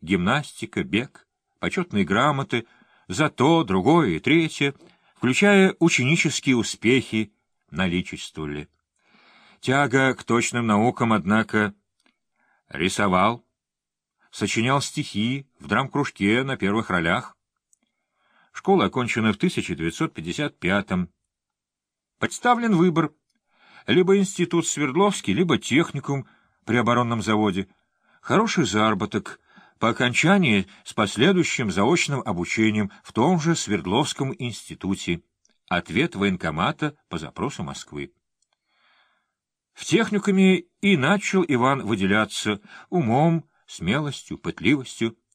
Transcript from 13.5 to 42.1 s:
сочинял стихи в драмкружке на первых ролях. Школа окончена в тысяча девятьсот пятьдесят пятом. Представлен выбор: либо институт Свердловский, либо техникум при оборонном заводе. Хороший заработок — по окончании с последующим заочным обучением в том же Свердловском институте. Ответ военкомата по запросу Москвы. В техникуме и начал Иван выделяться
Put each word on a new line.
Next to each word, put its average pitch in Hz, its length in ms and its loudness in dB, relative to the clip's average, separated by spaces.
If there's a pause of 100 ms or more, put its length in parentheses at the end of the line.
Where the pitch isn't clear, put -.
сочинял 120 500 0
стихи 127 680 -6 (120)
в - 80 -20
драмкружке 123 760 0
на 135 140 -6
первых 104 320 -2
ролях. 90 480 -2 (1120)
Школа 180 340 0
окончена 110 460 -2
в 98 60 -2
тысяча - 380 -2
девятьсот 82 380 -4
пятьдесят 85 460 -8
пятом. 92 500 -2 (1120)
Представлен 233 560 0
выбор: 160 380 4 (760)
либо 180 300 4
институт 170 500 0
Свердловский, 147 680 0
либо 151 240 2
техникум 139 680 -2 (380)
при 113 120 0
оборонном 117 440 0
заводе. 104 480 0 (520)
Хороший 185 440 0
заработок — 107 760 -2 (400)
по 113 100 0
окончании 123 760 2 (160)
с - 100 -16
последующим 123 800 0
заочным 127 540 0
обучением 107 640 -2 (120)
в - 100 -18
том 160 260 2
же 160 160 0
Свердловском 104 840 -2
институте. 95 840 -6 (480)
Ответ 90 460 -2
военкомата 98 840 -4 (100)
по 82 100 -8
запросу 85 460 -8
Москвы. 69 480 -12 (1600)
В - 120 -18
техникуме 190 800 4 (160)
и 196 160 4
начал 190 500 2
Иван 131 380 2
выделяться 104 760 0 (300)